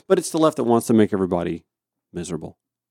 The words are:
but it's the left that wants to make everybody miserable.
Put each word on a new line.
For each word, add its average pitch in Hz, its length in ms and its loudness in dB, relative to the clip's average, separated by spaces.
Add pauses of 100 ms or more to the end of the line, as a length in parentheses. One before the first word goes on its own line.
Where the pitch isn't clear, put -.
but 190 120 2
it's 165 120 -8
the 165 80 -4
left 156 180 2
that 127 80 -2
wants 117 220 2
to 117 80 2
make 107 180 4
everybody 87 540 -4 (440)
miserable. 85 460 -12 (340)